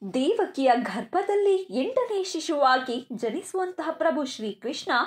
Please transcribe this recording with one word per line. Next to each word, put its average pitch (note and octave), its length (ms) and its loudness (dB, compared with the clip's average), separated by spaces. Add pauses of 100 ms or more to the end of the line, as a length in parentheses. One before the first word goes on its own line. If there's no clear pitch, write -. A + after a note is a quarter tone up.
(140)
ದೇವಕಿಯ C4+ 640 2
ಗರ್ಭದಲ್ಲಿ G4 800 2
ಎಂಟನೇ G4 680 0
ಶಿಶುವಾಗಿ C4 880 0
ಜನಿಸುವಂತಹ E4 800 -4
ಪ್ರಭು D#4+ 340 0
ಶ್ರೀಕೃಷ್ಣ A3 680 -6 (160)